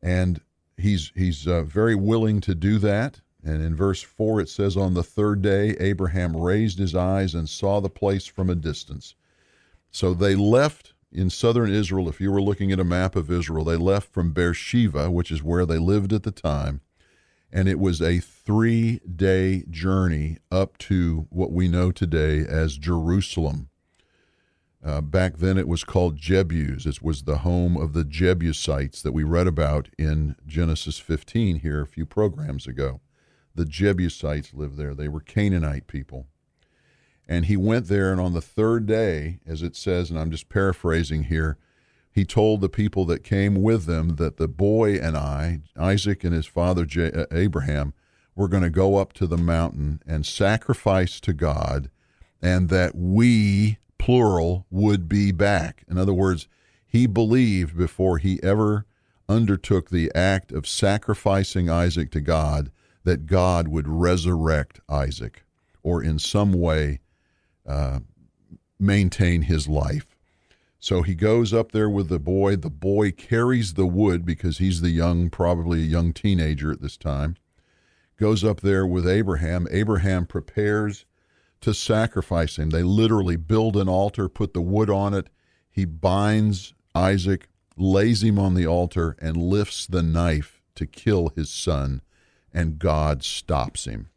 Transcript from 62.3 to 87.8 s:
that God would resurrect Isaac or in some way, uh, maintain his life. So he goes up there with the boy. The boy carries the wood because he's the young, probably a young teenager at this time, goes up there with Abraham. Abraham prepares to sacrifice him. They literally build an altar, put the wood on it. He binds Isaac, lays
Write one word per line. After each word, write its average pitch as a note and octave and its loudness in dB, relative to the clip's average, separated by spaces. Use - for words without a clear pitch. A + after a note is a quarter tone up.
that E2 0
God F2+ 2
would D2+ -2
resurrect D#2+ 0
Isaac C#2 -4
or E2+ 0
in D#2 0
some G2+ 2
way, D#2 0
uh, C#2 -4
maintain F#2+ 2
his D2+ 0
life. D2 -4
So F#2 -2
he F2 -2
goes G#2+ 2
up A2+ 0
there G#2+ 2
with G2 0
the F2 0
boy. F#2+ 0
The D#2+ -4
boy G2 0
carries A#2 0
the F#2 2
wood F2 2
because E2 -2
he's F#2 0
the F2 2
young, E2+ 2
probably E2+ 0
a D#2+ 0
young E2+ 0
teenager D#2 0
at - -6
this - -10
time, D2+ -4
goes G#2+ 2
up G#2 0
there F#2+ 2
with F2+ 0
Abraham. F2+ 0
Abraham F#2+ 0
prepares G#2 -2
to A2 0
sacrifice G2+ 0
him. D#2 -2
They E2 0
literally G2+ 2
build G#2 0
an G2 0
altar, F#2+ 0
put - -6
the F2+ -4
wood G2 0
on G2+ 0
it. F#2+ -4
He F#2+ -2
binds G2 0
Isaac, F#2+ 0
lays G2 4